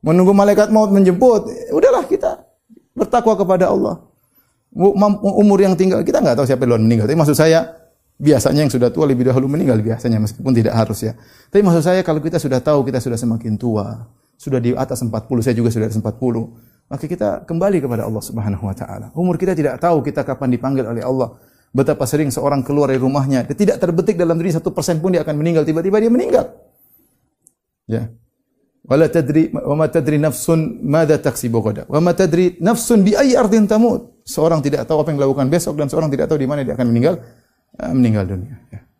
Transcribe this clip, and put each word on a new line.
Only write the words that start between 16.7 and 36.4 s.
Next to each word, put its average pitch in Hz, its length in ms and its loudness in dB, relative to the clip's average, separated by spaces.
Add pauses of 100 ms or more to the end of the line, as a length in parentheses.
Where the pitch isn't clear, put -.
maka 143 160 -10
kita 180 400 -6
kembali 175 340 -2
kepada 120 240 -4
Allah 107 180 -6
Subhanahu 104 440 -6
wa 95 80 -6
taala. 101 400 -14
Umur 175 240 -2
kita 185 160 -2
tidak 143 240 -2
tahu 160 240 2
kita 143 240 -4
kapan 127 260 -2
dipanggil 131 320 -2
oleh 117 180 -6
Allah. 127 360 -4 (340)
Betapa 139 320 0
sering 151 240 -2
seorang 139 320 -2
keluar 143 320 0
dari 127 80 0
rumahnya, 135 480 -2
dia 147 80 -6
tidak 196 240 0
terbetik 175 320 0
dalam 165 240 0
diri 170 160 -2
satu 165 160 -4
persen 160 320 -4
pun 185 80 -2
dia 170 160 0
akan 151 160 -4
meninggal, 160 240 2
tiba-tiba 165 320 0
dia 226 160 2
meninggal. - 400 0 (1400)
Ya. 113 240 -6 (680)
"Wa 127 160 0
la 165 80 4
tadri, 156 440 0
wa 147 240 -4
ma 156 120 0
tadri 151 320 0
nafsun 156 640 -2
madza 151 340 2
taksibu 117 460 -2
ghadan. 104 240 -4
Wa 147 160 0
ma 175 80 2
tadri 180 480 0
nafsun 226 440 2
bi 208 120 2
ayyi 262 240 4
ardin 220 260 4
tamut." 220 580 0
Seorang 160 400 0
tidak 139 240 -2
tahu 156 160 0
apa 156 80 -4
yang 143 80 -4
dilakukan 135 320 0
besok 165 240 -2
dan 147 160 -4
seorang 165 160 -2
tidak 147 240 -2
tahu 151 80 0
di 131 80 -2